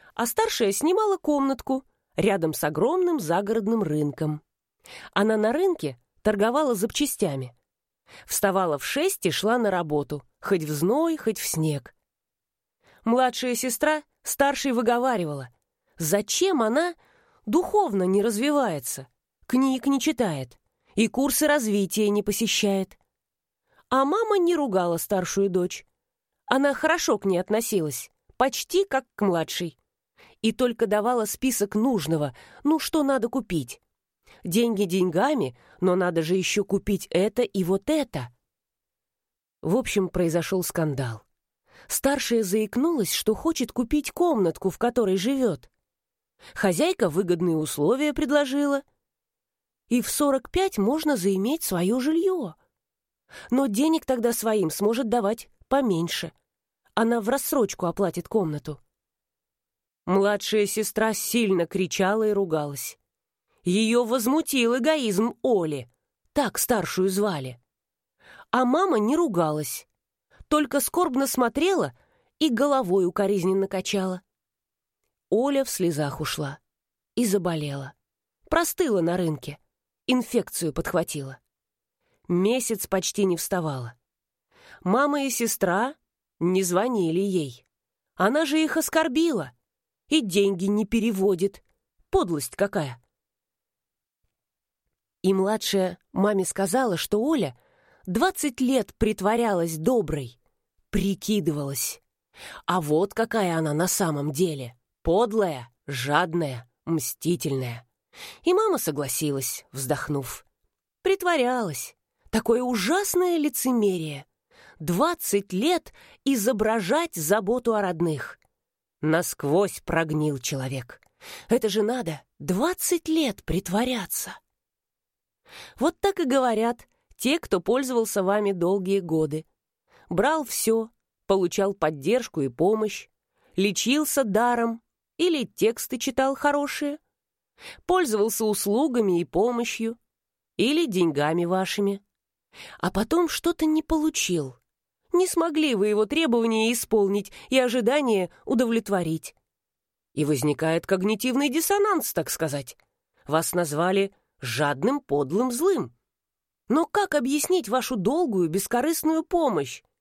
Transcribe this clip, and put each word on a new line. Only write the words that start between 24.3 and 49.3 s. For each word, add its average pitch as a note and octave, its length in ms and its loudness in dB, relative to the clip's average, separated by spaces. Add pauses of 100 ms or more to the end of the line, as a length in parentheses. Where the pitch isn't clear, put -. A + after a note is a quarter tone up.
не F4 180 4
ругала F#3 400 0
старшую G3 540 -2
дочь. F3+ 360 -2 (600)
Она C#4 280 2
хорошо D#4 440 0
к - 60 -8
ней F#3+ 140 2
относилась, F#3 720 -2 (260)
почти C4+ 480 0
как C4 200 -2 (100)
к - 80 -8
младшей. E3+ 560 -2 (640)
И A3 100 2
только A#3 340 0
давала G#3+ 380 0
список G#3+ 500 -2
нужного, E3 640 0 (280)
ну, D4+ 140 2
что - 240 0
надо C4+ 260 0
купить. F3 520 -6 (640)
Деньги G#3 400 2
деньгами, F#3 720 0 (240)
но F3+ 160 2
надо F3 260 0
же D#3+ 120 0
ещё G3 300 0
купить G3 460 -2
это G#3 320 2
и G3 220 -2
вот F#3+ 260 0
это. G#3 420 -2 (1300)
В E3+ 140 0
общем, G3+ 320 0
произошёл F3 540 0
скандал. C3+ 600 -4 (640)
Старшая C4 540 0
заикнулась, A3 720 0
что - 220 0
хочет D#4 380 -2
купить C4+ 400 -2
комнатку, G#3 580 0
в - 80 -6
которой A#3 380 2
живёт. A3 540 -2 (840)
Хозяйка G#3 540 2
выгодные E3+ 480 0
условия G3+ 560 0
предложила. C#4+ 720 0 (1040)